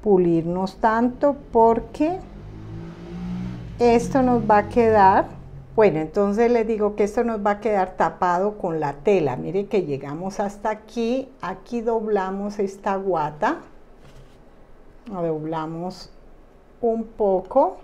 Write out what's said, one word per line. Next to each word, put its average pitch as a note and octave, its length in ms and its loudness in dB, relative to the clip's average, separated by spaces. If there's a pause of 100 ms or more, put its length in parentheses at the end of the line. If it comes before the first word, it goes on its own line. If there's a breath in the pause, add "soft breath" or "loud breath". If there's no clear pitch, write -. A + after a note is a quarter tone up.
pulirnos F3+ 720 2
tanto B3 600 0 (160)
porque A#3 640 2 (1600)
esto A#3+ 420 4
nos B3 200 4
va G#3+ 160 4
a G#3 100 2
quedar, A3 600 6 (500)
bueno, F#3 220 6
entonces G3+ 520 0
les A3+ 160 2
digo G#3 300 0
que G#3 80 4
esto G#3 180 -2
nos A3+ 160 -2
va G#3 120 0
a G#3 100 -2
quedar G3 340 0
tapado F#3 600 0
con E3 240 -4
la C#3+ 140 -4
tela. D#3 420 2
Miren E3+ 300 -4
que G3 160 0
llegamos D3+ 580 -8
hasta G3+ 300 -4
aquí, A#3 580 -4 (120)
aquí F#3+ 380 -8
doblamos G#3 800 -2
esta G3 380 -4
guata, F#3+ 640 -2 (1500)
la F#3+ 120 -8
doblamos D#3+ 880 -6 (720)
un A3+ 240 -2
poco G#3+ 800 0